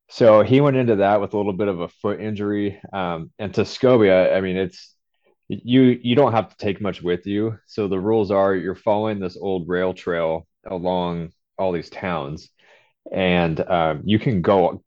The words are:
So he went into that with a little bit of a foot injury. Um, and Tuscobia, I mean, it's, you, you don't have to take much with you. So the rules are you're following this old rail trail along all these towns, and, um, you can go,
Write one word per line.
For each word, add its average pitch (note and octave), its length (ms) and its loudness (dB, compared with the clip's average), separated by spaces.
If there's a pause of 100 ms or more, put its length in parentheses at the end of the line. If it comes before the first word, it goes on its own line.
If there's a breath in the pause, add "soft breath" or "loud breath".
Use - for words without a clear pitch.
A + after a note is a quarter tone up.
(100)
So G#2+ 320 6
he B2+ 180 4
went C#3 160 4
into A#2 200 2
that G2 240 2
with G2 140 -8
a - 20 -2
little G2+ 180 -2
bit G2+ 120 -2
of F#2 140 -4
a E2+ 80 -6
foot G2+ 320 -6
injury. G#2 600 -4 (120)
Um, F2 480 -6
and G2+ 120 -8
Tuscobia, G2 840 4
I F#2+ 60 0
mean, F#2 140 -4
it's, - 380 -6 (540)
you, B2 520 2
you B2 140 -2
don't B2+ 200 2
have G#2+ 160 -2
to - 60 -20
take G2+ 240 -6
much F#2 220 -6
with F2 240 -4
you. G#2+ 400 -4
So G#2 220 -4
the F#2+ 100 -2
rules G#2 320 0
are G2 240 2
you're F2+ 220 -6
following G#2+ 420 -2
this F#2 180 -8
old F#2 320 -6
rail F2+ 240 -2
trail E2 540 -4 (180)
along F2 640 -4 (260)
all F#2+ 140 -2
these E2+ 180 -6
towns, D#2+ 600 -8 (640 soft breath)
and, F2+ 480 0
um, D#2+ 440 -2
you G#2 140 2
can G#2+ 240 -2
go, F#2 440 2